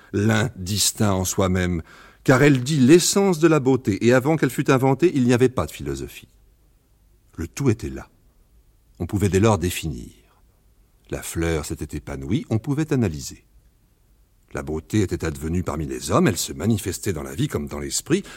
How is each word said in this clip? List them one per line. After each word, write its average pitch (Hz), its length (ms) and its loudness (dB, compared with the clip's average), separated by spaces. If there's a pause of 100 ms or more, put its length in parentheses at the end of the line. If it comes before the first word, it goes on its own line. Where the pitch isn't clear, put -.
(120)
l'un 107 440 2
distinct 98 580 -2
en 92 120 0
soi-même, 92 560 0 (420)
car 131 200 4
elle 139 200 4
dit 143 160 -2
l'essence 175 600 4
de 165 80 4
la 156 120 4
beauté, 127 460 0
et 117 80 6
avant 131 220 2
qu'elle 151 140 0
fût 143 200 -2
inventée, 135 460 4
il 131 80 2
n'y 123 100 4
avait 123 160 4
pas 92 160 -2
de - 60 -12
philosophie. 67 580 -10 (1080)
Le 82 100 -6
tout 139 220 0
était 80 200 -2
là. 67 200 -12 (880)
On 87 60 -2
pouvait 98 240 0
dès 92 100 4
lors 107 180 6
définir. 78 520 -6 (1000)
La 67 120 -8
fleur 82 440 -4
s'était 76 320 -10
épanouie, 71 520 -6
on 110 100 0
pouvait 147 340 -4
analyser. 82 520 -4 (1080)
La 69 100 -8
beauté 78 380 -2
était 87 240 -4
advenue 80 380 -4
parmi 78 220 -6
les 65 260 -8
hommes, 160 160 4
elle 90 100 0
se - 160 -8
manifestait 98 580 -2
dans 76 120 -6
la 67 120 -12
vie 127 120 -4
comme 73 200 -6
dans 71 120 -10
l'esprit, 73 440 -4 (140)